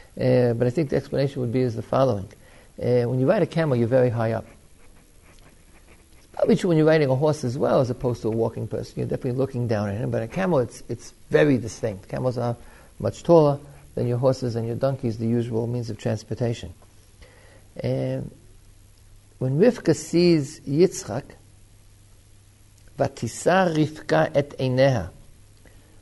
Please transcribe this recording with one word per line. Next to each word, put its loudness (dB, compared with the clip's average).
uh, 4
but 0
I 2
think -2
the 0
explanation -2
would -4
be 0
as -2
the -6
following. 0
Uh, 2
when -2
you 2
ride 2
a 0
camel, 0
you're 2
very 4
high -2
up. -4
It's -20
probably 4
true -2
when 4
you're 4
riding 4
a 2
horse 0
as -4
well, 2
as 2
opposed -4
to -4
a 0
walking -4
person. -8
You're -4
definitely -4
looking -2
down -2
at -4
him. -4
But -2
a -6
camel, 0
it's, -6
it's -12
very 4
distinct. -8
Camels -4
are -2
much -6
taller 6
than -2
your 0
horses 0
and -4
your -4
donkeys, -2
the -4
usual 0
means -6
of -8
transportation. -4
Um, -4
when -2
Rivka 4
sees 2
Yitzchak, 0
"Vatisa 0
Rivka 0
et 0
eineha, 2